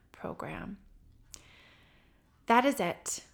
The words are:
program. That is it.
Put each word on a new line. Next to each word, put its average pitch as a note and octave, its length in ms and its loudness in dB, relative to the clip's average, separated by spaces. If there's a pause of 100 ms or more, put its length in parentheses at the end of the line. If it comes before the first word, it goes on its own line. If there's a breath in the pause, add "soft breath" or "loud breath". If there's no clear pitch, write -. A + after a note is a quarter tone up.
(120)
program. - 640 -10 (1700 soft breath)
That B3 200 6
is C#4 140 4
it. - 420 -4 (120)